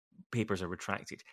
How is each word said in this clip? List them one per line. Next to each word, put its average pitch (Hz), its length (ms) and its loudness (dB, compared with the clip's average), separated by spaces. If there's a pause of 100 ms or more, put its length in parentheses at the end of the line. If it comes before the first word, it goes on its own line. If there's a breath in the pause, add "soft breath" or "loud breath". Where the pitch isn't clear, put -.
(320)
papers 104 300 4
are 87 60 0
retracted. - 540 -4 (100)